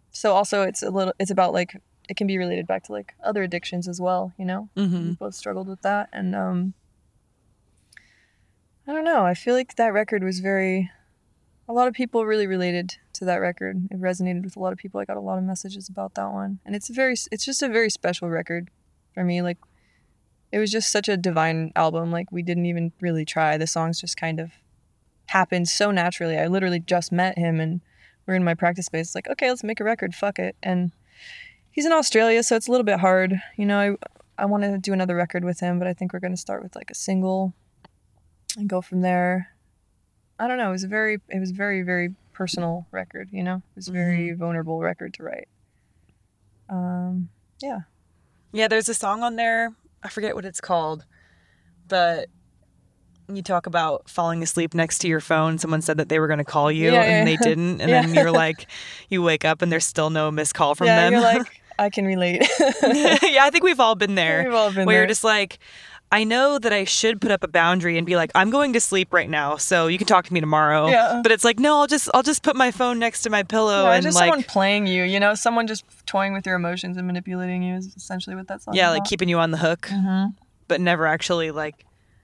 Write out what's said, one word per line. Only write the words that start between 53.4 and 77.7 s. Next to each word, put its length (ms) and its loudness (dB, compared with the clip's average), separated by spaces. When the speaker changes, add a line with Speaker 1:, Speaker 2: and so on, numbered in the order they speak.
Speaker 2:
talk 240 -2
about 420 -2
falling 340 -2
asleep 320 -2
next 240 0
to 100 -2
your 120 0
phone. 380 0
Someone 240 -2
said 140 -2
that 120 -2
they 100 2
were 100 2
gonna 160 0
call 260 2
you 220 2
Speaker 1:
Yeah, 100 8
Speaker 2:
and 260 4
Speaker 1:
yeah. 80 4
Speaker 2:
they 60 -2
didn't. 380 2
And 100 2
Speaker 1:
<laughs> 0 -
Yeah. 120 6
Speaker 2:
then 120 0
you're 160 6
like, 360 2
you 140 0
wake 220 2
up 180 2
and 100 2
there's 140 0
still 240 0
no 200 0
missed 240 -2
call 200 2
from 140 0
Speaker 1:
Yeah, 160 6
Speaker 2:
them. 80 4
Speaker 1:
you're 100 6
Speaker 2:
<laughs> 160 6
Speaker 1:
like, 240 -8
"I 120 2
can 140 -2
relate." 380 2
<laughs> 40 -
Speaker 2:
<laughs> 240 2
Yeah, 640 6
I 60 6
think 140 2
we've 160 4
all 140 6
been 200 0
there. 300 2
Speaker 1:
We've 100 -2
all 180 2
been 140 0
Speaker 2:
Where 100 6
you're 60 6
Speaker 1:
there. 60 4
Speaker 2:
just 160 0
like, 340 2
I 100 4
know 360 4
that 140 0
I 120 2
should 360 0
put 120 0
up 100 0
a 60 -4
boundary 480 4
and 100 0
be 80 0
like, 200 2
"I'm 160 4
going 240 2
to 60 2
sleep 320 0
right 160 2
now, 280 -2
so 320 2
you 100 2
can 80 0
talk 200 4
to 80 -8
me 60 0
tomorrow." 480 4
Speaker 1:
Yeah. 340 4
Speaker 2:
But 100 6
it's 120 4
like, 140 4
"No, 220 6
I'll 60 6
just, 280 0
I'll 80 6
just 200 0
put 120 2
my 160 2
phone 280 0
next 240 -2
to 80 -4
my 120 2
pillow," 420 2
Speaker 1:
Yeah, 100 6
Speaker 2:
and, 80 4
Speaker 1:
just 140 2
Speaker 2:
like, 120 8
Speaker 1:
someone 160 4
playing 420 2
you, 180 0
you 140 0
know, 160 4
someone 320 0
just 160 -8
toying 280 -2
with 120 -8
your 100 0
emotions 420 -4
and 80 -4
manipulating 560 -4
you 120 -4